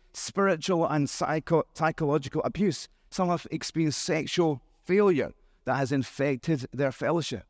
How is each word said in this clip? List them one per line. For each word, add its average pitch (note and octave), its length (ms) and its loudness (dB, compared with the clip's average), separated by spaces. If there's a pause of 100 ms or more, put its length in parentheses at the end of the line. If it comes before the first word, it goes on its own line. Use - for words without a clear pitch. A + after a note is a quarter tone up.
(140)
spiritual F3+ 720 0
and D3 240 2
psycho-, D#3 640 0
psychological D#3 720 0
abuse. G3 460 -2 (200)
Some F#3 200 -2
have E3+ 200 -2
experienced D#3+ 540 -2
sexual D#3 580 0 (220)
failure F3 480 4 (340)
that B2+ 120 0
has C3+ 140 0
infected C3+ 840 -2
their C3+ 180 0
fellowship. C#3+ 580 -2